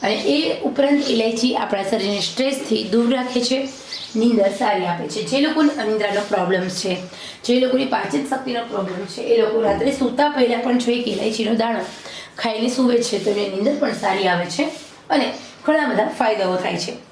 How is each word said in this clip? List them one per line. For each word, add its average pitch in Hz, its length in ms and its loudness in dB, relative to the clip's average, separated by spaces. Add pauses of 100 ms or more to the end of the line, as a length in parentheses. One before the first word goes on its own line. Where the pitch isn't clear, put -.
અને 214 120 2
એ 285 460 0
ઉપરાંત 285 480 2
ઇલાયચી 233 460 2
આપણા 202 280 -2
શરીરને 196 360 0
સ્ટ્રેસથી 262 640 -2
દૂર 233 300 2
રાખે 247 280 -2
છે, 269 260 -2 (480)
નીંદર 220 340 4 (100)
સારી 202 260 0
આપે 170 220 -4
છે. 214 160 -6
જે 262 160 0
લોકોને 302 420 2
અનિદ્રાનો 208 400 0
પ્રોબ્લેમ 185 480 0
છે, 185 280 -4 (480)
જે 247 140 4
લોકોની 254 260 2
પાચન - 400 -2
શક્તિનો 254 380 -4
પ્રોબ્લેમ 196 420 -6
છે, 226 160 -10
એ 233 200 4
લોકો 220 200 2
રાત્રે 214 300 2
સૂતા 285 380 2
પહેલાં 240 320 2
પણ 247 160 2
જો 240 140 2
એક 240 160 0
ઇલાયચીનો 214 480 0
દાણો 220 240 0 (580)
ખાઈને 226 320 0
સૂવે 240 340 4
છે 196 200 -2
તો 214 80 2
એને 202 180 0
નીંદર 208 260 0
પણ 247 180 0
સારી 196 340 0
આવે 175 180 2
છે - 180 -2 (460)
અને 277 240 2 (320)
ઘણા 302 220 4
બધા 214 200 0
ફાયદાઓ 202 480 0
થાય 180 220 -2
છે. - 160 -6 (180)